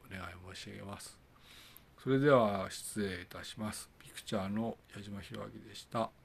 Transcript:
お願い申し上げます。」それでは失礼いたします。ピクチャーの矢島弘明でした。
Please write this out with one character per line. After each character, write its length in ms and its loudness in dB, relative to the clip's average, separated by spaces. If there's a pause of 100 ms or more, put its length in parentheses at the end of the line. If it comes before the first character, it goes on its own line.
お 80 -16
願 160 -8
い 280 -14
申 40 -12
し 80 -12
上 100 -10
げ 40 -12
ま 160 -8
す。」 180 -16 (880)
そ 40 4
れ 100 6
で 100 8
は 400 8
失 300 -6
礼 220 0
い 40 -14
た 160 -12
し 160 -10
ま 140 -2
す。 260 -12
ピ 120 -18
ク 120 -12
チ 140 -2
ャ 80 2
ー 40 -2
の 280 -2 (200)
矢 60 -10
島 180 -10
弘 320 -10
明 160 -16
で 60 -14
し 140 -14
た。 200 0 (160)